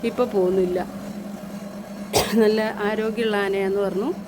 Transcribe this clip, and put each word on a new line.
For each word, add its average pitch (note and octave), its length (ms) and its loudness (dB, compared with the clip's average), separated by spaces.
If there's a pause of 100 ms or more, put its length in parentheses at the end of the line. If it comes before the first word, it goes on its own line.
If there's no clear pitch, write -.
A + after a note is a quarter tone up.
ഇപ്പോൾ B3 180 0 (100)
പോകുന്നില്ല. F#3 420 4 (1600)
നല്ല G#3+ 180 4 (280)
ആരോഗ്യമുള്ള G#3+ 560 0
ആനയാന്ന് G3 420 0
പറഞ്ഞു F#3+ 220 0 (180)